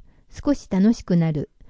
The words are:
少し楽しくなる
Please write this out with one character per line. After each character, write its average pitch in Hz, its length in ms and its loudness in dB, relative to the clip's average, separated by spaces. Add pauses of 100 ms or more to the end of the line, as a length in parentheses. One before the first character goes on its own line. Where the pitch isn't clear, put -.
(300)
少 - 240 -4
し - 160 -6
楽 202 240 2
し - 100 -8
く - 120 0
な 165 160 2
る 151 180 -6 (200)